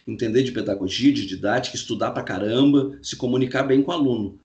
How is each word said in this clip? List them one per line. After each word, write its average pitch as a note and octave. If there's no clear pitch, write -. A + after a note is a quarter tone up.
entender A2+
de B2
pedagogia, G#2
de A2
didática, G2+
estudar A2
pra -
caramba, B2+
se -
comunicar C3
bem C3+
com C3+
o F3
aluno. A#2+